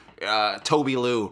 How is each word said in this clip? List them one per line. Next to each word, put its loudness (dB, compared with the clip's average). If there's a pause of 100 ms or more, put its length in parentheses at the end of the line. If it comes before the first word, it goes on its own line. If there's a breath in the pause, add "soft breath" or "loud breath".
(180 loud breath)
Uh, 0
Toby 2
Lou, 0